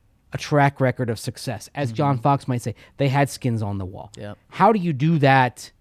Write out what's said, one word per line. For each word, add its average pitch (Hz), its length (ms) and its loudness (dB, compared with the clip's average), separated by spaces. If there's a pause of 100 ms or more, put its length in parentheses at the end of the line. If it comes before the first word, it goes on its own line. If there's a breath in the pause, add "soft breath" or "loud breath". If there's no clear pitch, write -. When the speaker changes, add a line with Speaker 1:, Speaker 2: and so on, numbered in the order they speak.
(340)
Speaker 1:
a 131 40 -6
track 143 440 2
record 127 280 0
of 110 80 -4
success. - 560 -10
As 135 200 -6
John 143 220 0
Speaker 2:
Mm-hmm. 113 80 -6
Speaker 1:
Fox 139 240 2
might 123 140 -2
say, 113 140 -6 (220 loud breath)
they 143 100 2
had 139 220 2
skins 113 340 -4
on 101 140 -4
the 95 80 -8
wall. 98 320 -14
Speaker 2:
Yep. 104 200 -14 (120)
Speaker 1:
How 202 240 4
do 220 60 0
you 170 140 -2
do 156 260 2
that 131 600 2